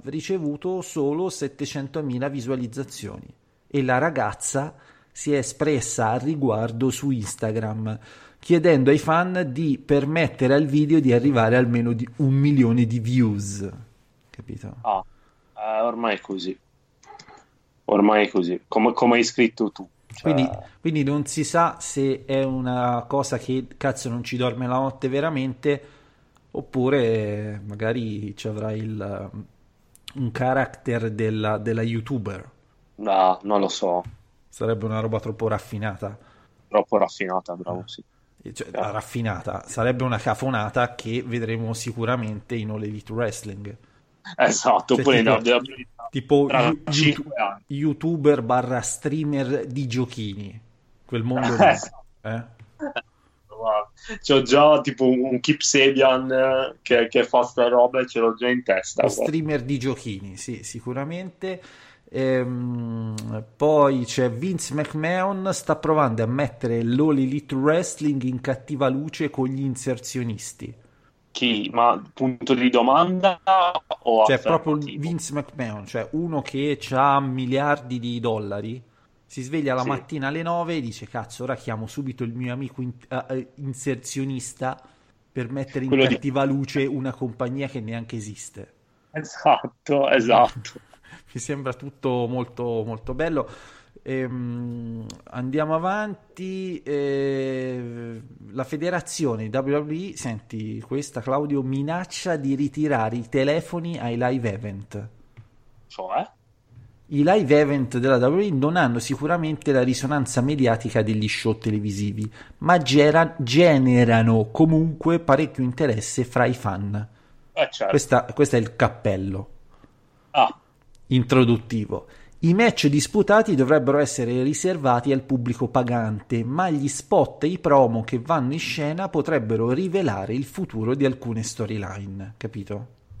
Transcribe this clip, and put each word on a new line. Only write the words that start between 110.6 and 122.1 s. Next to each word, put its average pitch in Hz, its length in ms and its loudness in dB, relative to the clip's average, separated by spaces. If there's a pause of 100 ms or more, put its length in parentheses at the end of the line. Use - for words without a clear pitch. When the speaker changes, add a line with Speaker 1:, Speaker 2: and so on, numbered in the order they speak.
Speaker 1:
degli 107 260 0
show 110 300 0
televisivi, 104 720 -2 (280)
ma 180 200 6
gera-, 151 600 6
generano 123 1160 6
comunque 160 640 4
parecchio 139 460 2
interesse 123 600 0
fra 123 200 2
i 123 100 2
fan. 101 540 -4 (440)
Speaker 2:
Eh, 156 180 0
certo. 95 200 -4
Speaker 1:
Questa, 131 340 2
questo - 320 0
è - 20 4
il 113 180 -2
cappello 98 720 -2 (840)
Speaker 2:
Ah. 131 240 4 (520)
Speaker 1:
introduttivo. 120 960 2 (340)